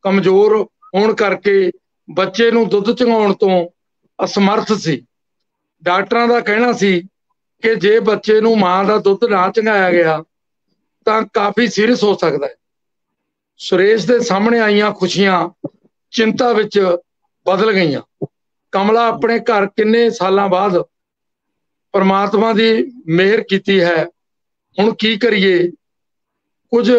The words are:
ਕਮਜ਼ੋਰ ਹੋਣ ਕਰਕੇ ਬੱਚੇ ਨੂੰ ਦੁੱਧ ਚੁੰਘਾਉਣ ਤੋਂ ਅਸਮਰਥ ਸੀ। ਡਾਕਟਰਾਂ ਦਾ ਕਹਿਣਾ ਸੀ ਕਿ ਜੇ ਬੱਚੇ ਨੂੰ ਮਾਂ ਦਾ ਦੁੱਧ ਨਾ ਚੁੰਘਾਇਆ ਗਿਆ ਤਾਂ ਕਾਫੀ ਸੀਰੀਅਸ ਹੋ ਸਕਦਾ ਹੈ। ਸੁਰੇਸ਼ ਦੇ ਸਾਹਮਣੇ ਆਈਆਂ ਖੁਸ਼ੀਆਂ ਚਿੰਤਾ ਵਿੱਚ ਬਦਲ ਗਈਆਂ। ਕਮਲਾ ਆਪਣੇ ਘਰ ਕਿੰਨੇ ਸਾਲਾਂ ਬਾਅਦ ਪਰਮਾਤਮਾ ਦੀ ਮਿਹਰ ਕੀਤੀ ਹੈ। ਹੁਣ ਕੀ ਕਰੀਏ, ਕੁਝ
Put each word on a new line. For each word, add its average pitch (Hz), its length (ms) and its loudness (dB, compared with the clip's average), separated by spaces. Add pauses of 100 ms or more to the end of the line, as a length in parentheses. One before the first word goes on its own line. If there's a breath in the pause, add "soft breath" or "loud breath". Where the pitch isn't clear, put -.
ਕਮਜ਼ੋਰ 196 640 2 (260)
ਹੋਣ 214 200 0
ਕਰਕੇ 196 560 0 (400)
ਬੱਚੇ 190 400 0
ਨੂੰ 226 180 0
ਦੁੱਧ 202 240 0
ਚੁੰਘਾਉਣ 226 420 0
ਤੋਂ 185 340 0 (560)
ਅਸਮਰਥ 202 480 0
ਸੀ। 160 340 -4 (800)
ਡਾਕਟਰਾਂ 196 440 0
ਦਾ 240 120 2
ਕਹਿਣਾ 233 320 0
ਸੀ 190 300 0 (600)
ਕਿ 220 120 0
ਜੇ 208 260 2
ਬੱਚੇ 214 400 0
ਨੂੰ 220 180 2
ਮਾਂ 190 260 0
ਦਾ 208 140 0
ਦੁੱਧ 196 260 0
ਨਾ 190 260 0
ਚੁੰਘਾਇਆ 208 420 0
ਗਿਆ 160 320 0 (800)
ਤਾਂ 220 180 0 (100)
ਕਾਫੀ 208 360 0
ਸੀਰੀਅਸ 214 360 0
ਹੋ 196 120 2
ਸਕਦਾ 143 300 -2
ਹੈ। - 80 -10 (1000)
ਸੁਰੇਸ਼ 190 500 0
ਦੇ 240 120 2
ਸਾਹਮਣੇ 233 420 0
ਆਈਆਂ 208 320 0
ਖੁਸ਼ੀਆਂ 185 760 -2 (420)
ਚਿੰਤਾ 226 420 0
ਵਿੱਚ 202 440 0 (500)
ਬਦਲ 196 260 0
ਗਈਆਂ। 151 540 -4 (460)
ਕਮਲਾ 220 360 0
ਆਪਣੇ 226 300 -2
ਘਰ 214 280 -2
ਕਿੰਨੇ 220 440 0
ਸਾਲਾਂ 196 380 -2
ਬਾਅਦ 185 340 0 (1120)
ਪਰਮਾਤਮਾ 196 600 0
ਦੀ 226 400 0 (140)
ਮਿਹਰ 190 340 0
ਕੀਤੀ 196 400 -2
ਹੈ। 170 260 0 (720)
ਹੁਣ 208 160 0
ਕੀ 220 240 -2
ਕਰੀਏ, 190 520 0 (1000)
ਕੁਝ 233 280 2